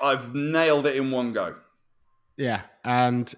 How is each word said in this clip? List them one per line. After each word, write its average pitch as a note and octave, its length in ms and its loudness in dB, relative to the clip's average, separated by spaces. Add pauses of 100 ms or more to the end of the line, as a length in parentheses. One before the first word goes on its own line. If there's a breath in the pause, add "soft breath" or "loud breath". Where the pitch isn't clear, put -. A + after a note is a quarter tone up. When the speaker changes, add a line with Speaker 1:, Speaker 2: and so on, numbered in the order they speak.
Speaker 1:
I've C3 320 -2
nailed D3+ 520 2
it C3+ 100 0
in C3+ 140 -2
one B2 220 -2
go. F#2+ 240 -4 (800)
Speaker 2:
Yeah, A#2 260 -2 (220)
and B2 540 2